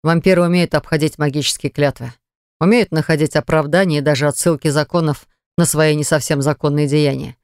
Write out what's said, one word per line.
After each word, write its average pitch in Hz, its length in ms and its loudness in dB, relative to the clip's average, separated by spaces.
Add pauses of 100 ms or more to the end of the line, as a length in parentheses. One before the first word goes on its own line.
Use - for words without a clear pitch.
Вампиры 170 400 2
умеют 175 320 0
обходить 151 440 -2
магические 147 520 -4
клятвы, 131 420 -4 (480)
умеют 208 320 2
находить 156 440 0
оправдания 156 640 0
и 143 40 -4
даже 143 240 0
отсылки 156 420 0
законов 151 580 -2 (320)
на 165 80 2
свои 151 300 2
не 147 80 -2
совсем 147 360 -2
законные 147 460 0
деяния. 135 580 -2